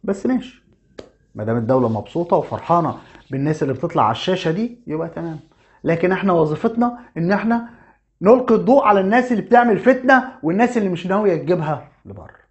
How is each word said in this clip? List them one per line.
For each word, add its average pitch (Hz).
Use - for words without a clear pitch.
بس 202
ماشي، -
ما 107
دام 113
الدولة 120
مبسوطة 165
وفرحانة 151
بالناس 143
اللي 135
بتطلع 131
على 110
الشاشة 180
دي 226
يبقى 160
تمام. 165
لكن 165
احنا 190
وظيفتنا 226
ان 170
احنا 226
نلقي 240
الضوء 220
على 208
الناس 247
اللي 202
بتعمل 233
فتنة 254
والناس 226
اللي 202
مش 175
ناوية 190
تجيبها 151
لبره. 95